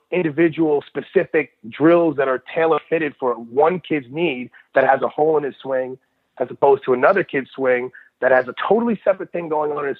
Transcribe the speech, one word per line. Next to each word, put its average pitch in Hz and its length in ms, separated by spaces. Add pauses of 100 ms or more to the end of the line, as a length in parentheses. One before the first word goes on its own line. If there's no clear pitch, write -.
(120)
individual 156 760
specific - 680 (140)
drills 165 500
that 139 100
are 127 160 (100)
tailor-fitted 160 640
for 123 140
one 127 460
kid's 151 320
need 139 400 (240)
that 135 120
has 131 140
a 123 60
hole 156 300
in 147 60
his 127 160
swing, 131 380 (400)
as 123 140
opposed 135 320
to 131 100
another 156 300
kid's 131 260
swing 123 420 (280)
that 127 120
has 127 160
a 120 60 (140)
totally 226 360
separate 185 280
thing 170 180
going 151 220
on 147 120
in 143 60
his 123 100